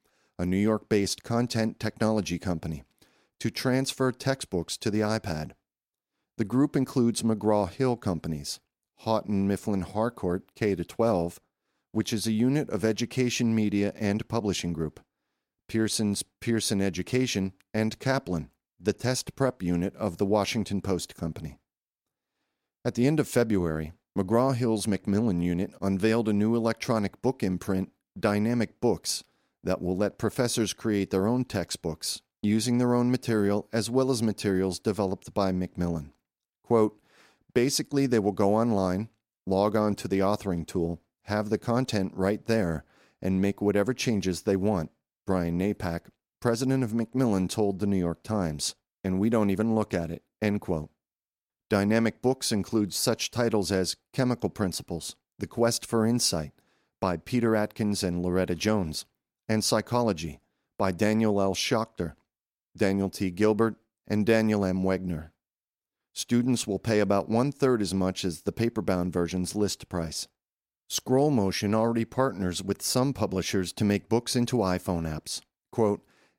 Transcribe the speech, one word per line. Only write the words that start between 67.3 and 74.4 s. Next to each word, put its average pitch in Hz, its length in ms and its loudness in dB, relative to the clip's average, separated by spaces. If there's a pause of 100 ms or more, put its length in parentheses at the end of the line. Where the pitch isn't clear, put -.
as 92 120 -2
much 95 300 0
as 85 180 -4
the - 100 -2
paper-bound 92 600 -2
version's 90 420 -2
list 101 340 -2
price. 80 380 -6 (640)
Scroll 135 380 2
Motion 101 420 2
already 113 320 2
partners 95 600 -2
with 95 180 -2
some 131 300 0
publishers 92 640 -2
to 110 100 0
make 101 240 2
books 117 260 0
into 123 220 0